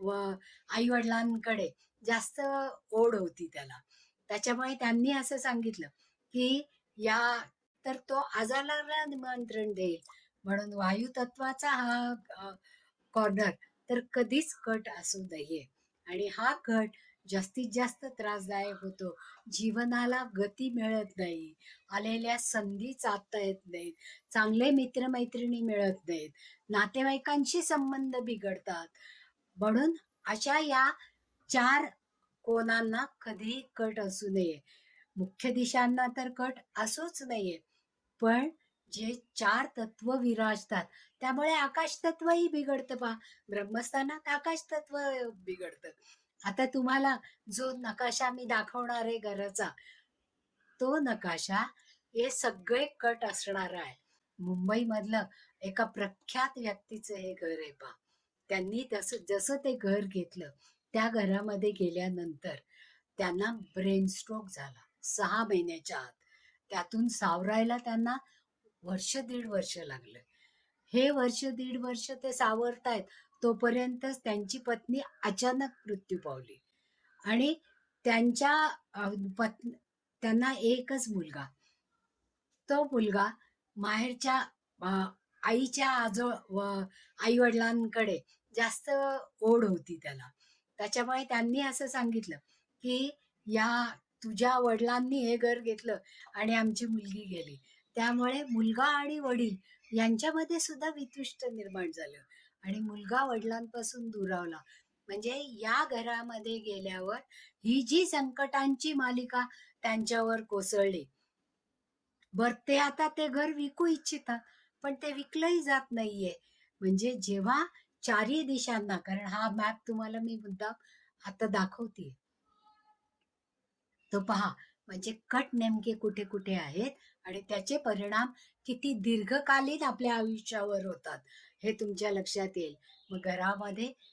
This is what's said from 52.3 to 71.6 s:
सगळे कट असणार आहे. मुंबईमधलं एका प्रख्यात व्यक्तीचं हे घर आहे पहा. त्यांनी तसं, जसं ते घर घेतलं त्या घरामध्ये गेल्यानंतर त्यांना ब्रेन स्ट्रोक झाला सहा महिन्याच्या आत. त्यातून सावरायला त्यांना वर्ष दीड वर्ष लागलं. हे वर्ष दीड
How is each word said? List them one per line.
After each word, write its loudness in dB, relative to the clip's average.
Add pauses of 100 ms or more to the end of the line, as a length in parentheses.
सगळे 0 (140)
कट 2
असणार -4
आहे. -10 (440)
मुंबईमधलं 0 (360)
एका -2
प्रख्यात -4
व्यक्तीचं -8
हे -6
घर -4
आहे -14
पहा. -18 (560)
त्यांनी -2
तसं, -4 (120)
जसं 0
ते -2
घर 2
घेतलं -6 (420)
त्या 4
घरामध्ये 2
गेल्यानंतर -2 (640)
त्यांना 0
ब्रेन 2
स्ट्रोक -6
झाला -14 (220)
सहा 0
महिन्याच्या 0
आत. -12 (580)
त्यातून 0
सावरायला 2
त्यांना 0 (640)
वर्ष -4
दीड -4
वर्ष -2
लागलं. -12 (760)
हे 6
वर्ष 2
दीड -4